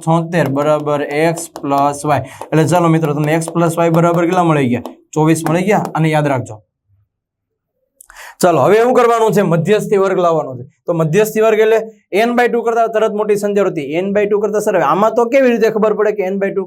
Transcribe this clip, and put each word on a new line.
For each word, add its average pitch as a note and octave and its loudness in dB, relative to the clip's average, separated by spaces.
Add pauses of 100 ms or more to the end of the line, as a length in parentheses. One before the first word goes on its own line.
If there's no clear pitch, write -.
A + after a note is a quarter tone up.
છોતેર E3 0 (120)
બરાબર D3 0 (320)
X - -10 (240)
પ્લસ C#3+ -2
Y. C#3+ 0 (220)
એટલે D#3 0
ચાલો E3+ 2
મિત્રો, D#3 0
તમને D3+ 0
X D#3+ -8
પ્લસ E3 0 (100)
Y E3 2
બરાબર E3+ 2
કેટલા F3 2
મળી C#3+ 2
ગયા? - -6 (160)
ચોવીસ D#3 2
મળી F#3 0
ગયા. F#3 2 (100)
આને D#3+ 0
યાદ D3 0
રાખજો. A2+ -8 (1800)
ચાલો, D#3+ 4
હવે F#3 4
શું B3 2
કરવાનું A#3 2
છે? G#3 2
મધ્યસ્થી G3 0
વર્ગ F#3+ 0
લાવવાનો D3+ 0
છે. A#2+ -14 (200)
તો F3 -2
મધ્યસ્થી G#3+ 0
વર્ગ G#3+ 2
એટલે A3 2 (460)
n A#3 0
by A#3+ 4
ટુ A#3 0
કરતા A#3 0
તરત G#3+ 0
મોટી G#3 0
સંચય G3+ 0
આવૃત્તિ. E3 -2 (180)
n G3 -4
by G#3 2
ટુ G#3 0
કરતા G#3 -2
સર, G#3 0
હવે D#3+ 2
આમાં G#3+ 2
તો A#3+ 2
કેવી C4 4
રીતે A3 2
ખબર G#3+ 0
પડે G#3 0
કે G3 -2
n G3 -4
by G3 -2
ટુ F#3+ -4